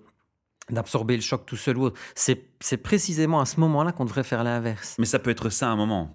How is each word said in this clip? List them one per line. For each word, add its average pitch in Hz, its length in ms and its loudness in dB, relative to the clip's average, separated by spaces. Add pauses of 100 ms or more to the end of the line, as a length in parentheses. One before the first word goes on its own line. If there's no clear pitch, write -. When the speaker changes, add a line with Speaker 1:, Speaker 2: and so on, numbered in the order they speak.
(720)
Speaker 1:
d'absorber 117 460 0
le 110 60 -2
choc - 240 -4
tout 117 100 -10
seul 123 220 0
ou 135 60 0
autre. 120 140 -2 (160)
C'est, - 360 0 (100)
c'est - 160 -2
précisément 160 640 2
à 131 60 2
ce - 140 -4
moment-là 160 320 4
qu'on 131 120 -4
devrait 120 180 -2
faire 117 220 -2
l'inverse. 117 540 -4
Speaker 2:
Mais 113 80 4
ça - 120 4
peut 120 120 0
être 117 180 0
ça 117 220 0
un 110 60 2
moment, 104 380 0